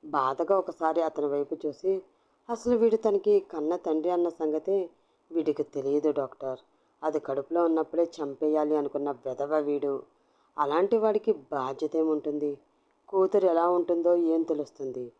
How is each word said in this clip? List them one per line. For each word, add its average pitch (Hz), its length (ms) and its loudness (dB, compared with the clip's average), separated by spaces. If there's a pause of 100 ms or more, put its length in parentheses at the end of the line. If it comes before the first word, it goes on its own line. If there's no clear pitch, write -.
బాధగా 151 520 0
ఒకసారి 165 440 -2
అతని 156 240 -2
వైపు 143 400 -2
చూసి, 185 360 -4 (480)
"అసలు 240 280 0
వీడు 220 180 4
తనకి 208 440 4
కన్న 165 360 -4
తండ్రి 165 360 -2
అన్న 175 180 2
సంగతే 165 600 -2 (420)
వీడికి 156 320 -2
తెలియదు 147 480 0
డాక్టర్. 135 480 -6 (440)
అది 151 160 0
కడుపులో 139 440 -2
ఉన్నప్పుడే 160 400 2
చంపేయాలి 151 720 -2
అనుకున్న 143 360 -2
వెధవ 143 480 -4
వీడు. 143 440 -2 (560)
అలాంటి 170 380 2
వాడికి 214 340 2
బాధ్యత 139 640 -4
ఏముంటుంది? 147 600 0 (520)
కూతురు 190 380 2
ఎలా 170 220 4
ఉంటుందో 175 460 2
ఏం 165 280 2
తెలుస్తుంది?" 135 760 -6